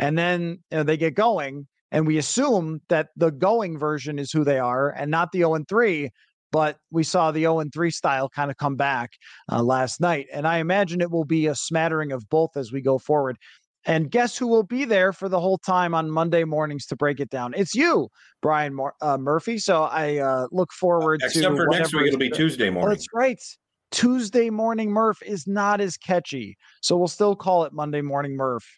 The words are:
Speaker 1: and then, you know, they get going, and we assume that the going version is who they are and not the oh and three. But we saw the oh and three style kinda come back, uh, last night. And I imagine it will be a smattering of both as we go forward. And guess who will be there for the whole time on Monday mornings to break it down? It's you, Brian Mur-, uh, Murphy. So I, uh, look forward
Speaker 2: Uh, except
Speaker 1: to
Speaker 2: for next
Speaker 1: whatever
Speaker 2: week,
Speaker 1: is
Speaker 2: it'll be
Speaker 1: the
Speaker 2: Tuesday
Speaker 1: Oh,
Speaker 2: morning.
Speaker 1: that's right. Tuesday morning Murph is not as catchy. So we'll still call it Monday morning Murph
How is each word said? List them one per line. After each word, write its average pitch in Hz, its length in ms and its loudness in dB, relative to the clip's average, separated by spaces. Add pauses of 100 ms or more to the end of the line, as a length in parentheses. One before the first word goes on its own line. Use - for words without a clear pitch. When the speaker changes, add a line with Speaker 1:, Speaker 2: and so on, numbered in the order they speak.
Speaker 1:
and 151 180 0
then, 170 400 -2 (140)
you 160 60 -2
know, 156 40 2
they 156 140 2
get 151 180 0
going, 143 540 -2 (240)
and 160 140 2
we 156 120 2
assume 170 680 0
that 156 280 0
the 160 140 2
going 185 460 0
version 147 420 -4
is 143 140 -8
who 156 120 2
they 139 140 2
are 127 320 0
and 147 200 -6
not 165 220 0
the 175 120 2
oh 160 100 2
and 156 140 -4
three. 190 400 0 (440)
But 151 260 2 (120)
we 160 140 0
saw 160 260 2
the 160 160 0
oh 160 140 2
and 151 120 -6
three 170 180 -2
style 135 380 -2
kinda 143 260 -6
come 139 220 -2
back, 131 340 -2 (420)
uh, 117 100 2
last 127 380 0
night. 156 320 0
And 147 140 -4
I 165 120 0
imagine 175 420 0
it 175 100 -2
will 165 140 0
be 156 220 0
a 147 80 0
smattering 160 560 -2
of 123 180 -8
both 160 280 2
as 120 160 -6
we 139 80 -4
go 131 180 2
forward. 135 380 0 (500)
And 160 240 0
guess 240 260 0
who 247 100 -4
will 226 180 4
be 247 200 -4
there 196 280 2
for 196 160 -8
the 180 120 0
whole 185 180 2
time 180 360 0
on 160 160 0
Monday 165 340 2
mornings 151 420 -4
to 135 100 -8
break 143 220 0
it 139 120 -6
down? 123 260 -6
It's 196 180 -2
you, 240 340 2 (340)
Brian 151 320 0
Mur-, 135 260 -6
uh, 147 160 0
Murphy. 156 420 -2
So 170 260 2
I, 147 340 -2
uh, 131 340 0
look 180 200 -2
forward 160 500 2
Speaker 2:
Uh, 127 40 0
except 156 180 0
Speaker 1:
to 143 120 2
Speaker 2:
for 165 100 2
next 160 260 2
Speaker 1:
whatever 156 60 0
Speaker 2:
week, 139 40 2
Speaker 1:
is 135 120 2
Speaker 2:
it'll 127 40 2
be 131 100 2
Speaker 1:
the 151 80 -6
Speaker 2:
Tuesday 135 320 2
Speaker 1:
Oh, 92 40 0
Speaker 2:
morning. 92 180 2
Speaker 1:
that's - 240 -2
right. 247 260 0 (500)
Tuesday 233 600 2
morning 220 400 -2
Murph 214 320 2
is 190 240 -8
not 202 340 0
as 190 160 -4
catchy. 139 600 -4 (260)
So 175 140 2
we'll 175 120 2
still 208 260 2
call 180 300 2
it 139 80 -6
Monday 147 300 -4
morning 139 340 -4
Murph 127 280 -2 (140)